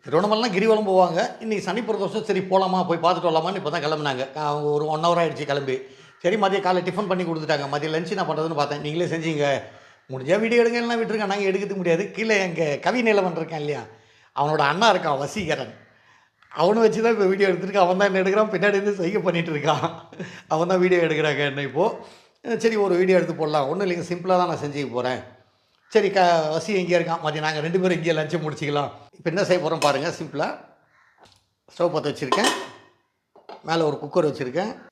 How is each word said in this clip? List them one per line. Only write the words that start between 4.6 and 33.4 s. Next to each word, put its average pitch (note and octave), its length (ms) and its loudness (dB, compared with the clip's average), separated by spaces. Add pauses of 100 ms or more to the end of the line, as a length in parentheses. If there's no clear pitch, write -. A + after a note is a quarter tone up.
ஒரு D3 160 0
ஒன் D#3 200 -2
ஹவர் E3+ 160 4
ஆயிடுச்சு D3 240 -2
கிளம்பி. C3+ 300 -2 (440)
சரி, F#3 160 0
மதியம் G3 300 2
காலைல F#3 180 2
டிஃபன் F#3 260 -4
பண்ணி F#3 140 0
கொடுத்துட்டாங்க. D#3 440 -2
மதியம் D3+ 280 -4
லஞ்ச் F#3 180 -4
என்ன F#3 120 -4
பண்ணுறதுன்னு D#3 340 -2
பார்த்தேன். D3 240 -4
"நீங்களே D#3 240 -2
செஞ்சீங்க, D#3 380 -2 (640)
முடிஞ்சா C3 280 0
வீடியோ A3+ 240 0
எடுங்க, A#3 180 0
இல்லைன்னா A#3 200 -2
விட்டுருங்க, G#3+ 300 -2
நாங்கள் G3 200 0
எடுக்க G3 280 -4
முடியாது." F3 320 0
கீழே A3 300 0
எங்க E3 280 -2 (100)
கவி A3+ 240 0
நிலவன் F#3+ 380 2
இருக்கான் D#3+ 240 -8
இல்லையா, C#3 180 -6 (540)
அவனோட D3+ 280 0
அண்ணா F3+ 260 4
இருக்கான் E3 300 0
வசீகரன், D3 540 -4 (760)
அவனை G#3 300 4
வச்சு G#3 200 4
தான் A3+ 140 4
இப்போ G3+ 100 2
வீடியோ F#3+ 220 4
எடுத்துருக்கான். F#3 380 2
அவன் F#3 140 2
தான் G3+ 100 4
என்ன F#3 120 2
எடுக்கிறான், G#3 300 2
பின்னாடி G3 260 2
இருந்து G3+ 180 0
செய்கை F#3+ 260 -2
பண்ணிட்டு E3+ 300 0
இருக்கான். D3 320 0 (640)
அவன் D#3+ 240 0
தான் F3+ 120 4
வீடியோ F3+ 160 4
எடுக்கிறாங்க D3+ 440 2
என்ன C#3 200 -2
இப்போது. D#3+ 580 -4 (220)
சரி, A3+ 320 0
ஒரு G3 200 2
வீடியோ F#3 220 4
எடுத்து E3 160 0
போடலாம். D3+ 340 0
ஒண்ணும் F#3 160 -2
இல்லைங்க, F3 220 -2
சிம்பிளா F3 300 0
தான் F3+ 140 2
நான் C#3+ 120 -4
செஞ்சுக்க C#3+ 280 -4
போறேன். B2 300 -2 (720)
சரி, G#3 180 4
க-, F#3+ 160 4 (220)
வசி D#3+ 240 -2
எங்கேயா F3+ 260 2
இருக்கான், E3 260 -2
மதியம் D#3 220 -2
நாங்க D#3 140 -2
ரெண்டு E3+ 200 -2
பேரும் F3+ 180 2
இங்கேயே D#3+ 180 0
லஞ்சை D#3 240 -2
முடிச்சிக்கலாம். D3 500 -4 (220)
இப்போ - 180 -6
என்ன F#3+ 140 0
செய்ய F3+ 160 2
போறோம் D3+ 240 -2
பாருங்க. C#3+ 280 2
சிம்பிளா D3+ 340 -6 (1200)
ஸ்டவ் E3+ 260 -2
பற்ற D3+ 140 -2
வச்சிருக்கேன். D#3 420 0 (1120)